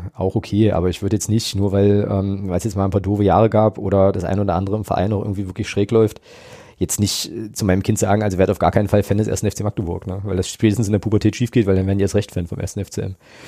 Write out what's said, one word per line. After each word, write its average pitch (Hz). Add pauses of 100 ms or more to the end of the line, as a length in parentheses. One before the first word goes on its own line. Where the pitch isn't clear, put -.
(120)
auch 95
okay, 104
aber 87
ich -
würde 101
jetzt -
nicht, 107
nur 98
weil, 101
ähm, 98
weil's 87
jetzt 98
mal 98
ein 98
paar 101
doofe 101
Jahre 98
gab 107
oder 98
das 92
ein 95
oder 95
andere 98
im 107
Verein 95
auch 98
irgendwie 101
wirklich 98
schräg 101
läuft, 110 (560)
jetzt -
nicht, -
äh, 110
zu -
meinem 92
Kind 107
sagen, 104
also 95
werd 92
auf 95
gar 80
keinen 101
Fall 104
Fan 101
des 107
ersten -
F 98
C 104
Magdeburg, 90
ne? 95
Weil 92
das 92
spätestens 107
in 104
der 104
Pubertät 104
schief 120
geht, 113
weil 95
dann 95
werden 98
die 98
erst 98
recht 104
Fan 87
vom -
ersten 101
F 98
C -
M. 95 (320)